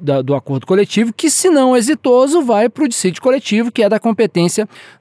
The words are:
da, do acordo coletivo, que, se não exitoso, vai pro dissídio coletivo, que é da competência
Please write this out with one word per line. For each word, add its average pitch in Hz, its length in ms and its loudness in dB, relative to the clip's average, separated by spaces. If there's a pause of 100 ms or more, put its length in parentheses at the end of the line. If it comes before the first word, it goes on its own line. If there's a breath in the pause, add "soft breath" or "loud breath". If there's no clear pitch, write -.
da, 139 220 -2
do 135 120 -2
acordo 135 320 -6
coletivo, 208 460 0
que, 311 180 -2
se - 180 0
não 254 280 4
exitoso, 269 680 2
vai 233 260 0
pro 285 200 -4
dissídio 185 340 -4
coletivo, 240 480 0
que 233 120 -2
é 202 60 4
da 208 120 0
competência 208 680 0 (320 loud breath)